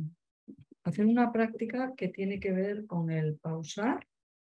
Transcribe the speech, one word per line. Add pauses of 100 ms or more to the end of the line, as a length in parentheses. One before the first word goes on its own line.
(840)
hacer
una
práctica
que
tiene
que
ver
con
el
pausar (440)